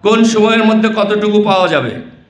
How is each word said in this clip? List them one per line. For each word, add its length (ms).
কোন 160
সময়ের 360
মধ্যে 200
কতটুকু 380
পাওয়া 180
যাবে 260